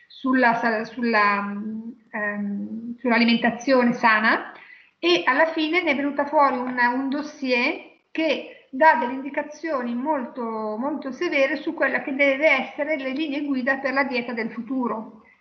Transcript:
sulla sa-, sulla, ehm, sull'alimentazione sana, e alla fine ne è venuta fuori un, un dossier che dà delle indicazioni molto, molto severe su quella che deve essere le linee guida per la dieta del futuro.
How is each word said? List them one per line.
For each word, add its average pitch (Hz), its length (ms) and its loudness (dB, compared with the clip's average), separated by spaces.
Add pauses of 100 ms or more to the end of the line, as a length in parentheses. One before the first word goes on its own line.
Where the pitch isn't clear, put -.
sulla 254 480 2
sa-, 226 300 0
sulla, 202 680 0 (580)
ehm, 208 840 -6
sull'alimentazione 233 960 2
sana, 226 600 2 (440)
e 349 280 4
alla 285 220 4
fine 320 360 0
ne 320 80 0
è 269 40 2
venuta 277 300 0
fuori 277 320 4
un, 247 200 -4
un 254 320 2
dossier 269 800 -2 (180)
che - 540 -2 (100)
dà 294 220 8
delle 247 180 -2
indicazioni 277 800 -6
molto, 262 480 -4 (380)
molto 269 320 -6
severe 294 460 0
su 302 180 -6
quella 254 260 -2
che 285 140 -6
deve 277 320 2
essere 285 500 0
le 262 140 -6
linee 294 340 -4
guida 277 320 0
per 269 160 -4
la 269 100 2
dieta 247 300 -4
del 226 180 -4
futuro. 240 720 -6 (200)